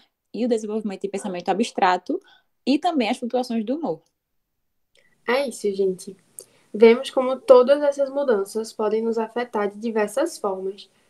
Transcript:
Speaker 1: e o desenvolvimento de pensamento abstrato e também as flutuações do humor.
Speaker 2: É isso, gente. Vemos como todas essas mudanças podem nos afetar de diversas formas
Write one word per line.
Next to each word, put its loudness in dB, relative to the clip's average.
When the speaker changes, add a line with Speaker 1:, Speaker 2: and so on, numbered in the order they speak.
Speaker 1:
e -4
o -2
desenvolvimento -4
de -6
pensamento -6
abstrato 0
e 2
também 0
as -2
flutuações -4
do -4
humor. -6
Speaker 2:
É 0
isso, -6
gente. -4
Vemos 6
como 0
todas 6
essas 0
mudanças -2
podem -2
nos -2
afetar -4
de -18
diversas -2
formas -6